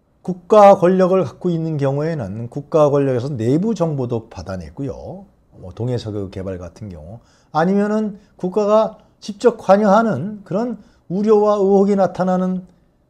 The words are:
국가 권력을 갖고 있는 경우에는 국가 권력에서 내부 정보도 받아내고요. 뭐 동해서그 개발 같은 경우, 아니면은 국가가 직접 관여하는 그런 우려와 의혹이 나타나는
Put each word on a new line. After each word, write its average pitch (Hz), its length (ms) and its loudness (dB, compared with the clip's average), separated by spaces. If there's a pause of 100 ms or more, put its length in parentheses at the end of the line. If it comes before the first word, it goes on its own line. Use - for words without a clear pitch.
(220)
국가 202 540 6
권력을 185 480 2
갖고 - 260 -8
있는 160 280 -4
경우에는 135 720 -6
국가 147 400 0
권력에서 135 460 0
내부 151 380 0
정보도 135 540 -4
받아내고요. 95 960 -12 (320)
뭐 90 180 -18
동해서그 110 560 -6
개발 95 280 -10
같은 92 320 -16
경우, 85 300 -18 (300)
아니면은 202 720 -2 (160)
국가가 214 600 0 (220)
직접 - 360 -2
관여하는 202 880 2
그런 226 340 -6 (300)
우려와 208 460 2
의혹이 196 420 2
나타나는 185 680 -2 (440)